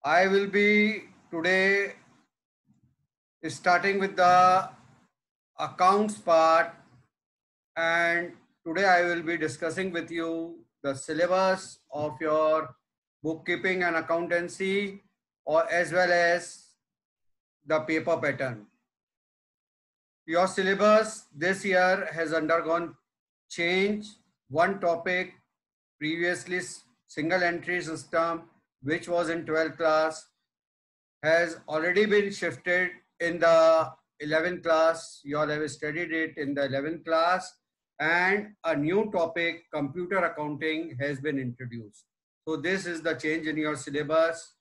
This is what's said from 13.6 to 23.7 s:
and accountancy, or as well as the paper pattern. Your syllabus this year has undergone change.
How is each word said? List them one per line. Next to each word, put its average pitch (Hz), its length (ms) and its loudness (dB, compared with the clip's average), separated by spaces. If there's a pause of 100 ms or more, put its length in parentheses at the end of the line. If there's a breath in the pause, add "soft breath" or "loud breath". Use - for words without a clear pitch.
and 170 140 0
accountancy, 175 1040 -2 (420)
or 156 280 2
as 170 200 0
well 180 200 2
as 175 560 0 (1000)
the 156 140 0
paper 160 380 -2
pattern. 131 500 -6 (1600)
Your 175 200 2
syllabus 202 800 2 (100)
this 185 300 -2
year 185 480 2
has 160 180 -4
undergone 160 640 0 (560)
change. 190 560 -2 (440)